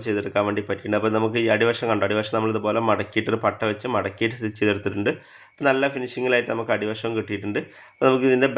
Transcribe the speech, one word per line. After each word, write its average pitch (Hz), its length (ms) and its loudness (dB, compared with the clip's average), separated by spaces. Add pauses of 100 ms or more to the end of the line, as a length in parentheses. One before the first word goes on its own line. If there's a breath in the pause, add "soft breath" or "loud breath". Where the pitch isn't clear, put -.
ചെയ്തെടുക്കാൻ 101 420 0
വേണ്ടി 101 200 -2
പറ്റിയിട്ടുണ്ട്. 104 320 -2
അപ്പോൾ 110 180 0
നമുക്ക് 110 260 0
ഈ - 20 0 (100)
അടിവശം 117 360 0
കണ്ടോ, 101 180 2
അടിവശം 107 280 -2
നമ്മൾ 110 180 0
ഇതുപോലെ 107 340 0
മടക്കിയിട്ട് 107 440 0
ഒരു 113 120 -2
പട്ട 101 160 0 (100)
വെച്ച് 104 260 -6
മടക്കിയിട്ട് 110 420 -2
സ്റ്റിച്ച് 107 220 -6
ചെയ്തെടുത്തിട്ടുണ്ട്. 104 500 0 (400 loud breath)
അപ്പോൾ - 180 -2
നല്ല 135 280 2
ഫിനിഷിങ്ങിലായിട്ട് 123 580 0
നമുക്ക് 113 220 -2
അടിവശം 110 420 -4
കിട്ടിയിട്ടുണ്ട്. 104 420 -4 (320 loud breath)
അപ്പോൾ 135 160 2
നമുക്ക് 131 220 4
ഇതിൻ്റെ 127 260 4